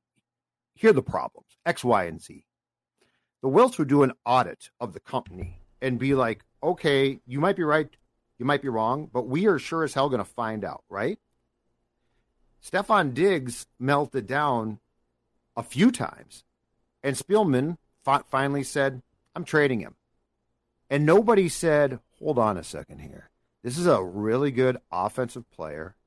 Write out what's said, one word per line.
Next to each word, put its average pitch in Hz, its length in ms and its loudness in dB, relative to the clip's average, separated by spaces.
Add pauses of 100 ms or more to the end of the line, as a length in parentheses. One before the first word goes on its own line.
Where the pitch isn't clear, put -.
(720)
here - 160 4
are 208 40 8
the 131 100 4
problems, - 440 -8 (180)
X, 170 180 -4
Y, 107 220 2
and 82 160 -10
Z." - 240 -20 (960)
The 135 80 -2
Wilfs 240 280 4
would 147 100 0
do 143 160 6
an 127 100 2 (120)
audit 120 440 0 (100)
of 107 140 -10
the - 60 -16
company - 640 -10 (200)
and 127 180 -2
be 135 160 0
like, 117 280 -2 (180)
"Okay, 139 640 0
you 127 140 -8
might 190 160 2
be 185 80 -4
right, 151 320 0 (420)
you 120 80 -8
might 143 160 0
be 139 80 -6
wrong, 120 420 -2
but 120 160 -4
we 165 200 0
are 170 120 4
sure 160 240 -4
as 143 100 -4
hell 139 160 0
gonna 113 160 -2
find 110 380 -6
out, 82 260 -10
right?" 117 300 -6 (1400)
Stefon 185 500 2
Diggs 143 520 0 (140)
melted 135 480 0
down 123 520 -2 (760)
a 120 80 -8
few 202 280 4
times, - 520 -10 (580)
and 135 140 -2
Spielman 165 600 0 (260)
fi-, - 260 2
finally 139 340 -2
said, 135 380 -2 (340)
"I'm 175 80 -10
trading 143 360 2
him." 65 160 -14 (920)
And 143 180 0
nobody 196 440 6
said, 147 500 0 (200)
"Hold 151 180 -2
on 107 200 2
a 82 60 -10
second 73 360 -16
here. - 320 -20 (320)
This 123 140 -6
is 175 100 0
a 113 160 4
really 110 480 -2
good 123 260 0 (140)
offensive 110 580 -6
player." 80 460 -12 (120)